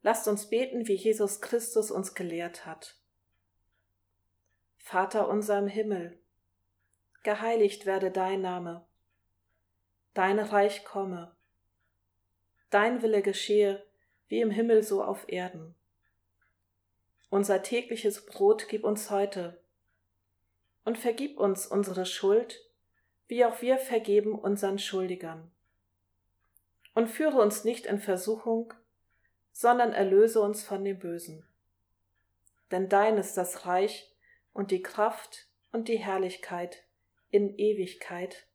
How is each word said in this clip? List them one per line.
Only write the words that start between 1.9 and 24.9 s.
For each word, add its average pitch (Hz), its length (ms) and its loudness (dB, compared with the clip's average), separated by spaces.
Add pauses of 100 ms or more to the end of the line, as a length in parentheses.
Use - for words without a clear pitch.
uns 190 240 -4
gelehrt 170 500 -8
hat. - 320 -16 (1800)
Vater 196 500 0
unser 208 300 0
im 202 100 0
Himmel, 196 500 -4 (1040)
geheiligt 214 640 2
werde 190 260 0
dein 190 300 0
Name. 175 460 -6 (1300)
Dein 190 240 4
Reich 208 460 2
komme. 180 520 -8 (1300)
Dein 226 320 2
Wille 214 200 2
geschehe, 202 600 2 (440)
wie 220 120 -2
im 226 100 2
Himmel 220 320 4
so 202 220 -2
auf - 240 -6
Erden. 180 460 -8 (1500)
Unser 196 340 2
tägliches 226 640 -2
Brot 214 420 2
gib 214 160 -4
uns 214 260 -2
heute. 196 520 -4 (1200)
Und 233 140 -4
vergib 262 400 -4
uns 196 280 0
unsere 185 400 -2
Schuld, 208 540 2 (680)
wie 240 160 4
auch 226 160 2
wir 262 180 2
vergeben 220 580 2
unseren 202 420 -2
Schuldigern. 180 720 -6 (1400)